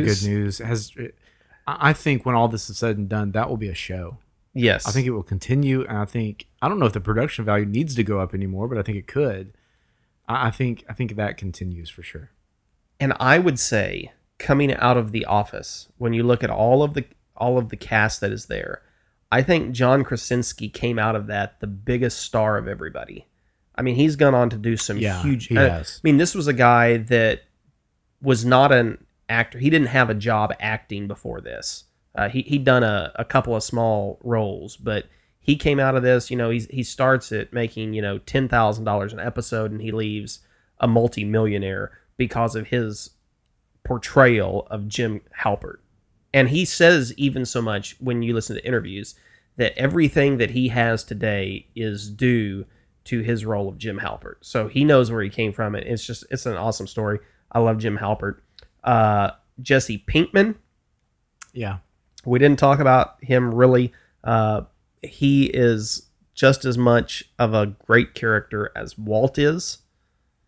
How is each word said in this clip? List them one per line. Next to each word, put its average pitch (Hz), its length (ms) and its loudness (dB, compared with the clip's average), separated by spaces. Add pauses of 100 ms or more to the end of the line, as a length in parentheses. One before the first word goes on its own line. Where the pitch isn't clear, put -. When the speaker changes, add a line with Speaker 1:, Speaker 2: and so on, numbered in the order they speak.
Speaker 1:
News. 101 200 0
Speaker 2:
Good 104 60 -2
News 101 300 -2
has, 113 320 -6 (760)
I, 143 220 0
I 151 40 4
think 143 320 0
when 123 100 0
all 117 120 4
this 113 220 -6
is 101 80 -12
said 113 200 -2
and 101 120 -6
done, 104 220 -2
that 110 180 -2
will 120 80 -4
be 107 120 -6
a 90 60 -8
show. 92 420 -10 (360)
Speaker 1:
Yes. 117 340 2
Speaker 2:
I 117 40 -2
think 127 160 0
it 127 40 -2
will 107 120 -6
continue, 131 640 -2
and 110 120 -6
I 104 80 -2
think, 107 420 -6 (140)
I 131 80 0
don't 208 100 -2
know 143 60 2
if 107 80 2
the 104 80 -4
production 110 420 -2
value 104 220 0
needs 131 300 -2
to 117 80 0
go 101 180 0
up 90 120 -4
anymore, 98 360 -4
but 127 80 -6
I 104 60 -4
think 104 140 -6
it 95 100 -12
could. 101 440 -4 (800)
I, 123 180 0
I 117 40 0
think, 120 380 -4
I 110 40 -12
think 107 240 -6
that 104 200 -4
continues 90 520 -10
for - 140 -20
sure. - 280 -18 (640)
Speaker 1:
And 135 220 0
I 135 200 6
would 165 200 2
say, 95 540 -4 (240)
coming 139 380 2
out 123 200 2
of 110 160 0
The 110 140 -4
Office, - 720 -4
when 117 160 -2
you 117 100 0
look 120 200 2
at 123 60 -2
all 123 340 4
of 147 100 -2
the, 139 120 -4 (300)
all 123 220 0
of 117 120 -2
the - 60 -10
cast 107 460 0
that 101 100 -2
is 110 140 -8
there, - 360 -10 (480)
I 123 120 4
think 151 320 0
John 127 320 4
Krasinski 120 640 -4
came 120 300 -4
out 110 180 0
of 104 100 -6
that 101 320 -6
the 107 80 -10
biggest 117 540 -4
star 107 360 0
of - 120 -6
everybody. - 580 -12 (480)
I - 60 -4
mean, 127 140 0
he's 151 200 4
gone 139 200 6
on 123 160 4
to 113 60 -6
do 110 200 -2
some 104 200 -6
Speaker 2:
Yeah, 101 240 -2
Speaker 1:
huge, 131 260 -2
Speaker 2:
he 117 100 2
Speaker 1:
uh, 135 120 6
Speaker 2:
has. 82 320 -6
Speaker 1:
I 156 60 2
mean, 147 80 8
this 170 180 2
was 160 140 -2
a 147 60 0
guy 120 440 6
that 113 440 2 (800)
was 127 240 2
not 127 260 6
an 120 340 2 (220)
actor. 117 320 -2
He 131 100 2
didn't 156 200 4
have 123 200 2
a 110 40 -2
job 107 480 0
acting 104 480 -8
before - 320 -12
this. - 420 -12 (300)
Uh, 101 160 -2
he, 127 140 -4
he'd 139 200 -2
done 127 200 6
a, 104 320 0
a 113 100 -6
couple 123 320 0
of 107 60 -4
small 110 600 -2
roles, 107 540 -4
but 107 300 -6 (340)
he 147 160 2
came 143 240 0
out 135 140 2
of 127 80 2
this, 123 280 2
you 123 60 -4
know, 117 120 -2
he's, 117 180 -2
he 131 160 -8
starts 131 500 0
at 110 180 -6
making, 110 420 -4
you 107 80 -4
know, 101 180 -4
ten 135 280 -2
thousand 110 380 2
dollars 104 260 -2
an 107 80 -14
episode, 113 520 -4
and 107 100 -8
he 110 100 -6
leaves 107 480 -6 (400)
a 123 80 2
multi-millionaire 107 1040 0 (240)
because 117 400 -2
of 110 120 -6
his 113 420 -4 (720)
portrayal 113 880 2
of 104 160 -8
Jim 110 340 -4 (200)
Halpert. 101 360 -4 (560)
And 131 160 6
he 165 160 2
says 165 520 4
even 135 280 -2
so 120 160 -4
much 104 380 -6
when 123 220 -4
you 117 120 -2
listen 113 220 -4
to - 100 -10
interviews 101 500 -6 (420)
that 117 200 0
everything 139 600 2
that 117 140 0
he 127 180 0
has 117 340 0
today 98 720 -4
is 104 340 -8
due 104 560 0 (400)
to 117 160 -4
his 113 240 -2
role 101 240 -4
of 98 80 -14
Jim 101 220 -8
Halpert. - 420 -12
So 110 260 -4
he 131 160 0
knows 131 280 6
where 113 100 -2
he 101 80 -4
came 107 240 -4
from. 107 220 -4
It's - 300 -6
just, - 240 -12
it's - 160 -8
an 110 120 -4
awesome 104 300 -4
story. 104 320 -4 (320)
I 117 80 0
love 113 180 2
Jim 107 200 -4
Halpert. 101 400 -4 (460)
Uh, 107 480 2 (300)
Jesse 127 460 0
Pinkman. 196 480 2 (1000)
Speaker 2:
Yeah. 104 240 -6 (480)
Speaker 1:
We 123 140 2
didn't 143 200 6
talk 139 200 4
about 131 440 4
him 123 300 2
really. 123 400 4 (300)
Uh, 110 380 0 (420)
he 139 420 2
is 117 640 0 (260)
just 135 320 4
as 123 120 0
much 120 460 2 (160)
of 113 140 2
a 107 140 2
great 110 460 2
character 107 640 -4
as 107 220 -10
Walt 107 400 0
is. 147 400 -2 (720)